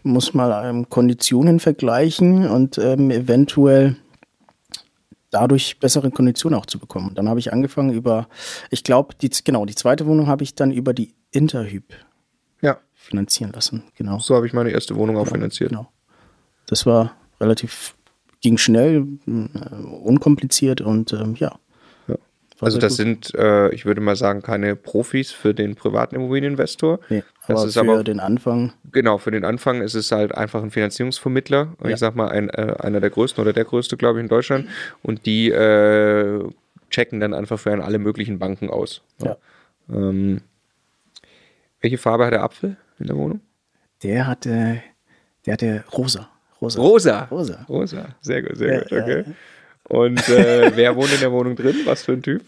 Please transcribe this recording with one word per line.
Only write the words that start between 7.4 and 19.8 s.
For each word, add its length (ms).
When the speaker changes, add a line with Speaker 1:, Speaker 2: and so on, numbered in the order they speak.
Speaker 1:
angefangen 400
über, 340
ich 140
glaub, 360
die 100
z-, 160
genau, 200
die 100
zweite 300
Wohnung 220
hab 140
ich 140
dann 160
über 220
die 200
Interhyp 640
Speaker 2:
Ja. 180
Speaker 1:
finanzieren 600
lassen, 300
genau. 240
Speaker 2:
So 160
hab 80
ich 100
meine 180
erste 240
Wohnung 220
auch 60
Speaker 1:
Genau, 120
Speaker 2:
finanziert. 340
Speaker 1:
genau. 220
Das 180
war 300
relativ, 560
ging 160
schnell, 480
m-, 260
äh, 220
unkompliziert 1040